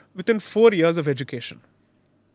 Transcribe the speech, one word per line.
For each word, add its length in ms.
within 240
four 360
years 240
of 100
education. 520